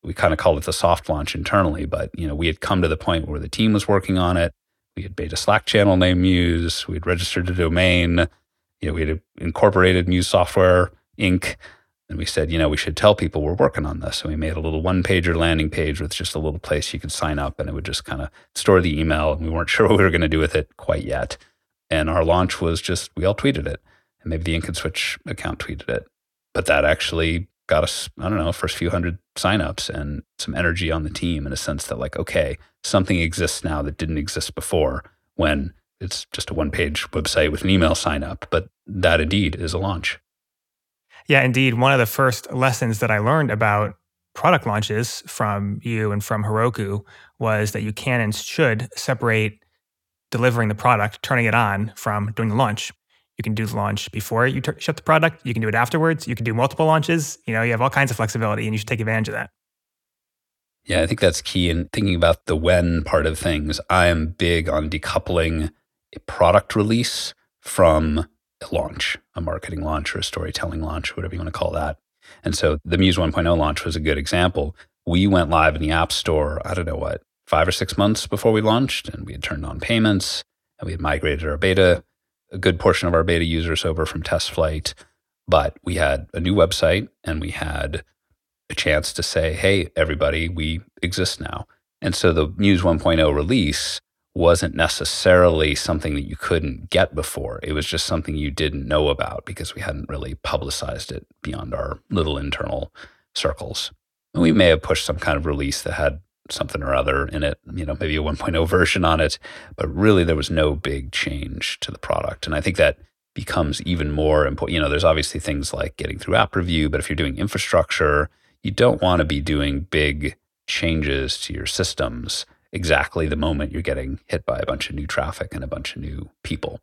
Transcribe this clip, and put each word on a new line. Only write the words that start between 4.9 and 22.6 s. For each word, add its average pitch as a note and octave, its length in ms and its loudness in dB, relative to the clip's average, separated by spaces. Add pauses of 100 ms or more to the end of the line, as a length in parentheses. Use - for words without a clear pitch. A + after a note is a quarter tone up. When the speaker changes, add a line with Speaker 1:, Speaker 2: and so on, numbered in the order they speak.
Speaker 1:
We F2+ 80 -8
had F#2+ 140 -10
made - 160 -6
a - 40 -4
Slack - 280 2
channel G2 320 4
named F2+ 240 4
Muse. E2+ 680 2
We F2 80 -6
had E2+ 120 -6
registered F2+ 420 -2
a F2+ 40 -2
domain. F2 760 2 (540)
You D#2+ 80 -4
know, D2 40 -4
we D#2+ 120 -2
had D#2+ 160 -2 (160)
incorporated F2+ 680 4
Muse F2+ 200 2
Software, F2+ 640 4 (260)
Inc. F#2 380 0 (540)
And E2+ 80 -8
we E2 80 -4
said, D#2 260 -2
"You E2 80 0
know, D#2 100 2
we D2 80 -2
should E2 200 -4
tell G#2 180 6
people D#2+ 260 -2
we're D2+ 120 -2
working - 320 0
on D2 160 -6
this." C#2+ 160 -6
So E2 120 -6
we D#2 60 -4
made D#2 180 -4
a D#2 60 -4
little D#2+ 220 -2
one-pager F2 540 2
landing E2 340 2
page D#2 320 -2
with D2 120 -6
just - 220 -6
a D#2+ 40 -4
little D#2 200 -4
place - 340 -2
you D2 60 -6
could D2+ 120 -8
sign D2+ 280 -4
up, C#2+ 200 -6
and D2 100 -6
it D#2 40 -8
would F2 120 -8
just - 200 -6
kinda C#2+ 240 -8 (260)
store F#2+ 260 6
the D#2 180 0
email. D#2 340 2
And D#2 120 -4
we D#2+ 40 -4
weren't E2+ 200 -4
<laughs> - 0 -
sure - 180 4
what G#2 100 6
we G2 60 6
were F#2 80 6
gonna E2 160 2
do D#2 120 2
with D2+ 140 2
it - 240 -2
quite D#2+ 260 -2
yet. - 340 -6 (560)
And D#2 160 0
our E2+ 160 2
launch F2+ 340 2
was E2 220 0